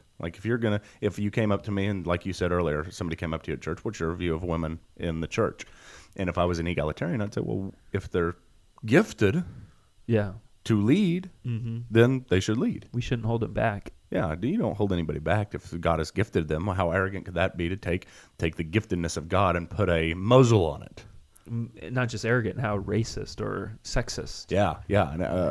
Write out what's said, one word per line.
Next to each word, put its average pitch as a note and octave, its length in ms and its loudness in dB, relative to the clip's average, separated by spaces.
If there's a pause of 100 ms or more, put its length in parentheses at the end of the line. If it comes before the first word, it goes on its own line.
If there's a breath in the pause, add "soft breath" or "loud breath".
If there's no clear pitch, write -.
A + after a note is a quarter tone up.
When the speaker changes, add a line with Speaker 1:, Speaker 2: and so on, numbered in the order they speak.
(200)
Speaker 1:
Like, E2+ 180 -8
if - 80 -10
you're A#2+ 120 0
gonna, G#2 240 2 (200 loud breath)
if G2+ 180 -2
you G#2 100 0
came G#2+ 220 2
up G2 140 0
to G#2+ 60 -4
me G2 140 0
and, G2 220 -4
like F2 180 0
you F#2 80 -4
said F2 180 0
earlier, E2 380 0
somebody E2+ 260 -6
came E2 180 -4
up D#2+ 100 -6
to E2 80 -6
you C#2+ 40 -4
at - 60 -8
church, - 240 -6
"What's G#2+ 140 -6
your E2 160 -2
view F2 180 0
of D#2+ 100 -4
women E2 360 -2 (160)
in E2 260 -4
the D#2 60 -4
church?" - 380 -2 (500 loud breath)
And F#2 140 -4
if E2 100 -4
I F2 60 4
was F2 120 0
an E2 100 -2
egalitarian, F2+ 540 -2
I'd G#2 140 -6
say, - 60 -2
"Well, G2 320 -4 (200)
if F#2+ 160 -4
they're F2 260 0 (500)
gifted C#3 580 4 (640 loud breath)
Speaker 2:
Yeah. G#2 260 2 (300)
Speaker 1:
to G#2+ 180 4
lead, F3 480 2 (160)
Speaker 2:
Mm-hmm. A#2 360 -4 (100)
Speaker 1:
then B2 380 6
they F#2+ 100 6
should G#2+ 180 2
lead." G#3 360 -2
Speaker 2:
We A#2+ 80 -2
shouldn't A2+ 260 -2
hold A#2 140 0
them G#2+ 120 -4
back. G#2+ 400 -2 (160)
Speaker 1:
Yeah, F2+ 320 0
you D#3 160 0
don't A2+ 200 0
hold G2+ 160 2
anybody D2+ 260 0
back F#2 340 0
if - 280 -8
God E2 180 2
has D#2 120 -4
gifted F#2 360 0
them. D#2+ 200 0
How F#2 240 0
arrogant F#2+ 340 0
could F2+ 80 -10
that F2 240 0
be E2+ 100 -2
to F#2+ 80 -4
take, F#2 320 -4 (300 loud breath)
take E2 180 -2
the E2+ 80 -4
giftedness E2+ 540 -2
of D#2 100 -8
God F2+ 300 2
and E2+ 120 -6
put F2+ 200 0
a E2 240 2
muzzle A2 520 6
on D2 180 -4
it? - 200 -18 (420)
Speaker 2:
M-, A#2 240 -6 (220)
not B2+ 160 0
just A2+ 180 -6
arrogant, A2+ 320 0
how G#2+ 220 0
racist G2 600 -4
or G2 420 -6
sexist. - 640 -6
Speaker 1:
Yeah, F2+ 280 2 (100)
yeah. F#2 240 2
And, D#2+ 100 -4
uh, E2 40 -2 (260)